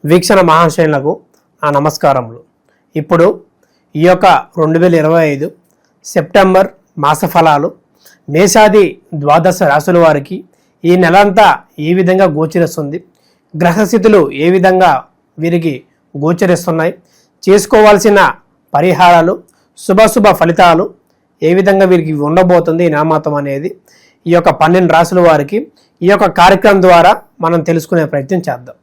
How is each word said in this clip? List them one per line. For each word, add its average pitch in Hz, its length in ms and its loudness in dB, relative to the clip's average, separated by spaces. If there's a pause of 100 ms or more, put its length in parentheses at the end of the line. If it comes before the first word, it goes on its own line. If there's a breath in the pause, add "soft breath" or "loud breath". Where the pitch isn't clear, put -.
వీక్షణ 180 360 2 (100)
మహాశయులకు 156 640 0 (520)
నా 151 140 -2
నమస్కారములు. 139 640 -4 (540)
ఇప్పుడు 165 320 0 (680)
ఈ 151 120 -4
యొక్క 185 180 2 (320)
రెండు 160 260 -2
వేల 175 120 0
ఇరవై 160 360 0
ఐదు 143 180 -8 (560)
సెప్టెంబర్ 185 640 0 (280)
మాస 151 280 -2
ఫలాలు, 160 460 0 (560 soft breath)
మేషాది 196 580 2 (380)
ద్వాదశ 170 400 -2
రాశుల 151 420 0
వారికి 151 320 -2 (460)
ఈ 170 140 2
నెలంతా 190 500 2 (320)
ఏ 151 140 -8
విధంగా 185 340 0 (100)
గోచరిస్తుంది, 160 600 -4 (540)
గ్రహస్థితులు 180 680 0 (220)
ఏ 175 100 2
విధంగా 185 380 2 (440)
వీరికి 165 380 -4 (400)
గోచరిస్తున్నాయి, 170 800 -2 (480)
చేసుకోవాల్సిన 202 880 2 (420)
పరిహారాలు, 170 600 2 (440)
శుభాశుభ 208 480 0 (140)
ఫలితాలు 170 460 2 (540)
ఏ 160 160 0
విధంగా 196 340 2
వీరికి 160 200 0 (140)
ఉండబోతుంది 170 600 0
ఈ - 60 0
నెలమాతం 156 440 -2
అనేది, 143 320 -8 (560 soft breath)
ఈ 165 80 -2
యొక్క 175 160 2 (100)
పన్నెండు 170 360 2
రాశుల 170 320 0
వారికి 151 300 0 (440)
ఈ 175 80 0
యొక్క 202 160 2 (140)
కార్యక్రమం 196 460 4
ద్వారా 175 260 4 (320)
మనం 165 160 -2 (100)
తెలుసుకునే 165 420 -2
ప్రయత్నం 147 360 -6
చేద్దాం. 123 360 -12